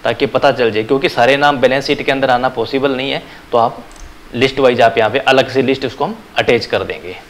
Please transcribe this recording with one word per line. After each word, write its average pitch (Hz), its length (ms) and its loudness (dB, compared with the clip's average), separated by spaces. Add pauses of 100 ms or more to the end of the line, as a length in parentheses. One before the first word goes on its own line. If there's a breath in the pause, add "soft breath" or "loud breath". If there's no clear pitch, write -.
ताकि 120 220 0
पता 131 260 2
चल 120 200 0
जाए, 107 120 -2
क्योंकि 139 260 0
सारे 127 280 2
नाम 143 220 2
balance 131 280 2
sheet 143 160 -2
के 143 80 0
अंदर 135 180 0
आना 127 200 2
possible 127 460 -2
नहीं 135 160 -6
है, 151 120 -6 (280 loud breath)
तो 123 60 2
आप 117 260 0 (520)
list 131 240 0
wise 123 220 4
आप 113 160 4
यहाँ 110 120 2
पे 120 100 -2
अलग 131 300 2
से 127 120 0
list 131 240 -2
उसको 131 200 -4
हम 208 100 -8 (220)
attach 117 280 0
कर 98 180 -2
देंगे। 87 320 -10 (140)